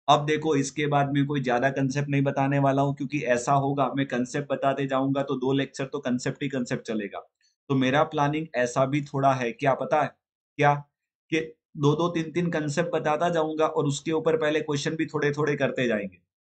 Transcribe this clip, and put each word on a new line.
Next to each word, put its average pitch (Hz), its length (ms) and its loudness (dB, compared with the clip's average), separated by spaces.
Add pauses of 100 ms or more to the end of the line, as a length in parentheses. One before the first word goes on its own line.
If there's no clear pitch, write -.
अब 147 180 6
देखो, 151 300 0
इसके 139 300 -2
बाद 143 260 2
मैं 143 140 2
कोई 143 140 -2
ज्यादा 123 300 2
कॉन्सेप्ट 143 380 -2
नहीं 143 140 2
बताने 139 360 2
वाला 139 240 4
हूँ, 143 120 0
क्योंकि 143 300 -4
ऐसा 123 280 2
होगा, 139 440 0
मैं 139 100 0
कॉन्सेप्ट 135 440 -4
बताते 135 360 0
जाऊंगा 135 360 0
तो 139 140 -2
दो 131 160 0
लेक्चर 139 320 -2
तो 147 140 -8
कॉन्सेप्ट 131 440 -2
ही 143 60 -4
कॉन्सेप्ट 127 380 -4
चलेगा। 104 320 -6 (520)
तो 143 40 2
मेरा 131 300 4
प्लानिंग 151 500 -2
ऐसा 123 320 2
भी 147 160 0
थोड़ा 139 320 2
है, 120 180 -2
क्या 135 220 0
पता 131 280 0
है 131 60 -2 (500)
क्या, 143 160 4 (560)
कि 160 100 0 (360)
दो 147 180 4
दो 165 140 2
तीन 165 240 -4
तीन 175 180 0
कॉन्सेप्ट 160 420 -2
बताता 156 360 0
जाऊंगा 156 380 0
और 151 200 0
उसके 143 260 -4
ऊपर 160 240 2
पहले 151 240 0
क्वेश्चन 151 360 -4
भी 160 100 -2
थोड़े 143 260 -2
थोड़े 147 240 0
करते 131 300 0
जाएंगे। 104 320 -4 (260)